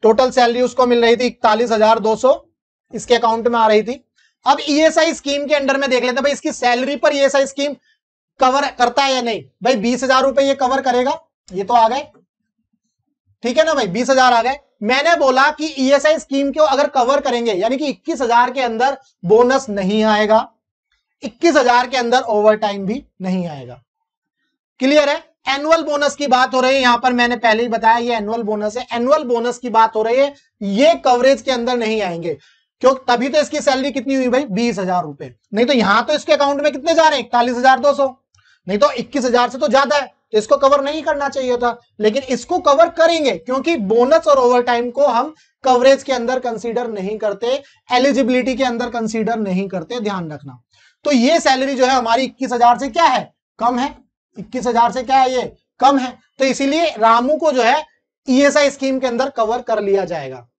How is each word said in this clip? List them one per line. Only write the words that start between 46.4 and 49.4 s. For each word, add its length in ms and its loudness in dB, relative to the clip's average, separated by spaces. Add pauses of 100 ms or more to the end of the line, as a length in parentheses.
नहीं 300 -8
करते, 440 -4 (300)
एलिजिबिलिटी 600 0
के 100 -2
अंदर 260 -4
कंसीडर 460 -4
नहीं 320 -4